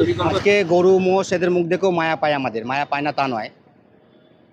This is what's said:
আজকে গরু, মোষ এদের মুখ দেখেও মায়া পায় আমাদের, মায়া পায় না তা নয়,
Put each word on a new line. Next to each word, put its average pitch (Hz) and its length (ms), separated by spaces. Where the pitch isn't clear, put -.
আজকে 196 420
গরু, 180 340
মোষ 185 340
এদের 180 180
মুখ 175 160
দেখেও 185 240
মায়া 160 260
পায় 151 180
আমাদের, 117 320
মায়া 139 180
পায় 143 180
না 147 100
তা 139 160
নয়, 117 220